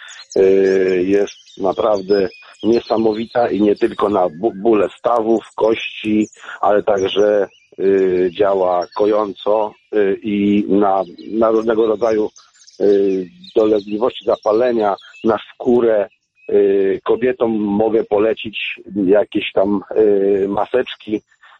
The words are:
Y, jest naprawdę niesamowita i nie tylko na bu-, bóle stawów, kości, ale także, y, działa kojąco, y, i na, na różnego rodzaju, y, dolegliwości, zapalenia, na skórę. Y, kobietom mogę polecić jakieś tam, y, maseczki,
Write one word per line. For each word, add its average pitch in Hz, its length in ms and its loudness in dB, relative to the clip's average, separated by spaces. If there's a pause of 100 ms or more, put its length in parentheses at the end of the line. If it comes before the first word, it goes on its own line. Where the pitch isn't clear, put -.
(380)
Y, 95 720 2
jest 101 500 -2
naprawdę 95 720 0 (360)
niesamowita 113 840 0
i 98 120 -2
nie 101 140 2
tylko 104 340 -2
na 92 200 0
bu-, 95 260 -4
bóle 101 320 2 (120)
stawów, 113 440 0 (120)
kości, 107 720 -2 (340)
ale 101 220 2
także, 98 640 0 (320)
y, 92 540 2
działa 92 640 0
kojąco, 107 760 -2 (220)
y, 98 280 0
i 101 460 0
na, 98 340 2 (280)
na 110 200 0
różnego 113 360 0
rodzaju, 107 420 -2 (520)
y, 98 460 0 (280)
dolegliwości, 107 720 -2
zapalenia, 110 720 0 (280)
na 110 140 0 (160)
skórę. 117 560 0 (400)
Y, 98 540 2
kobietom 117 480 -2
mogę 107 520 0
polecić - 760 -4 (260)
jakieś 101 460 0
tam, 98 300 0 (160)
y, 101 520 2
maseczki, 107 720 -4 (380)